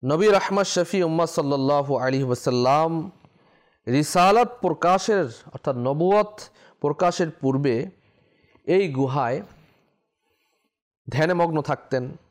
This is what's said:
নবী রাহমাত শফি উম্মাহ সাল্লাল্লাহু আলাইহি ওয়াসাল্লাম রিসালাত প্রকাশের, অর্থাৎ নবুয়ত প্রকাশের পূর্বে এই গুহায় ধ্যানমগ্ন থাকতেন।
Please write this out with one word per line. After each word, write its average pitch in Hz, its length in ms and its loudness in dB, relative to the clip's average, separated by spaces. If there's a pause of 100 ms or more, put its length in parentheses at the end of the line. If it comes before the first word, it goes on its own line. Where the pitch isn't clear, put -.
নবী 156 260 2
রাহমাত 196 380 2
শফি 180 360 -2
উম্মাহ 165 240 0
সাল্লাল্লাহু 143 720 0
আলাইহি 131 280 0
ওয়াসাল্লাম 143 840 0 (760)
রিসালাত 180 600 4 (120)
প্রকাশের, 185 680 0 (260)
অর্থাৎ 131 240 -4
নবুয়ত 175 640 0 (420)
প্রকাশের 165 480 -2
পূর্বে 139 600 -2 (760)
এই 185 220 2
গুহায় 135 540 -2 (1700)
ধ্যানমগ্ন 160 540 0
থাকতেন। 135 540 -6 (140)